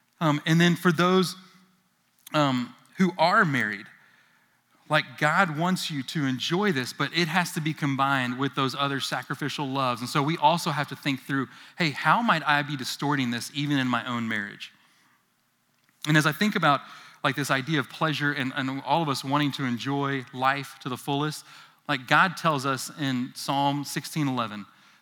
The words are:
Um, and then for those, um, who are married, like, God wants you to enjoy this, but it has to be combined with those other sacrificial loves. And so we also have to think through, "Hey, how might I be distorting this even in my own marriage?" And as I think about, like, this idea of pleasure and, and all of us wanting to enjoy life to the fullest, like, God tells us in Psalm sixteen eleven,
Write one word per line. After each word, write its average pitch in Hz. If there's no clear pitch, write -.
Um, 147
and 165
then 170
for 180
those, 180
um, 131
who 180
are 185
married, 110
like, 147
God 156
wants 180
you 143
to 151
enjoy 139
this, 131
but 139
it 165
has 175
to 165
be 156
combined 135
with 139
those 135
other 139
sacrificial 139
loves. 131
And 123
so 151
we 160
also 165
have 147
to 135
think 135
through, 135
"Hey, 165
how 175
might 180
I 147
be 139
distorting 135
this 117
even 143
in 131
my 120
own 117
marriage?" 104
And 151
as 151
I 151
think 208
about, 151
like, 139
this 147
idea 139
of 120
pleasure 147
and, 131
and 135
all 156
of 151
us 127
wanting 139
to 139
enjoy 135
life 135
to -
the 127
fullest, 147
like, 131
God 160
tells 143
us 135
in 131
Psalm 139
sixteen 147
eleven, 107